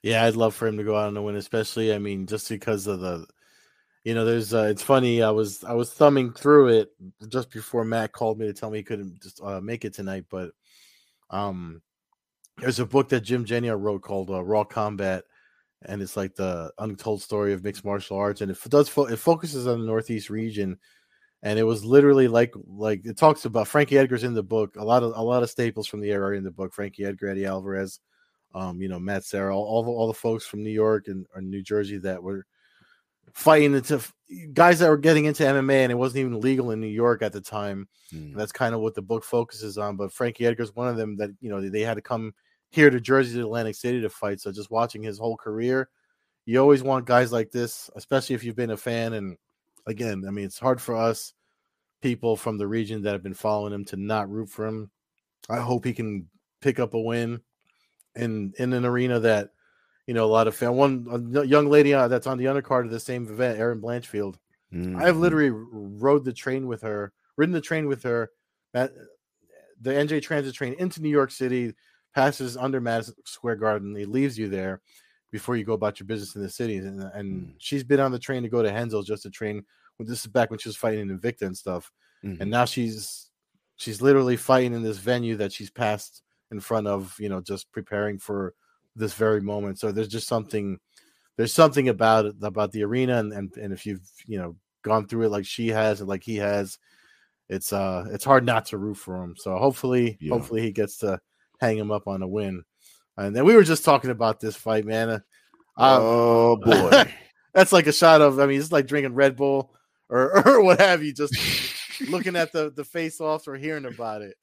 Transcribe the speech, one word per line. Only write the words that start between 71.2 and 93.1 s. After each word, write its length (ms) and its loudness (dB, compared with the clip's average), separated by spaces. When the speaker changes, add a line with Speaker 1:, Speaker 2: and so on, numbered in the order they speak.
Speaker 1:
City, 420 -4
passes 440 0
under 220 -4
Madison 360 -4
Square 300 -6
Garden, 420 -2
it 120 -8
leaves 280 -2
you 100 -6
there 340 -6
before 260 -6
you 60 -4
go 100 -4
about 260 -4
your 60 -16
business 300 -10
in 80 -10
the 60 -8
city, 280 -6
and, 240 -10
and 320 -10
Speaker 2:
Mm. 100 -20
Speaker 1:
she's 260 -6
been 160 4
on 120 2
the 80 -6
train 240 -6
to 60 -6
go 120 0
to 100 2
Hensel 300 -4
just 220 -8
to 80 -18
train. 340 -8
Well, 100 -12
this 140 -8
is 60 -14
back 240 0
when 80 -12
she 100 -12
was 80 -10
fighting 220 -2
in 100 -8
Invicta 240 -6
and 140 -8
stuff, 340 -8
Speaker 2:
Mm-hmm. 200 -10
Speaker 1:
and 80 -4
now 140 2
she's, 640 -8
she's 240 -10
literally 360 6
fighting 360 2
in 100 -6
this 160 -4
venue 380 -2
that 140 -4
she's 200 -14
passed 500 -4
in 80 -10
front 260 -4
of, 340 -4
you 100 -6
know, 120 -6
just 300 -12
preparing 480 -6
for 340 -8
this 200 -6
very 260 2
moment. 380 -6
So 120 -4
there's 160 -4
just 200 -10
something, 520 -4
there's 160 0
something 380 6
about 380 4
it, 160 -8
about 300 -4
the 100 -2
arena, 340 0